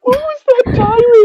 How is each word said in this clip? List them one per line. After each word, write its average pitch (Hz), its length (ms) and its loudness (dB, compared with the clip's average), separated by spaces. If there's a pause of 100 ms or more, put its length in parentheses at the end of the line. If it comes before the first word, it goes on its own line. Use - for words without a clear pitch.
What 494 160 -2
was 605 300 -10
that 494 280 0 (500)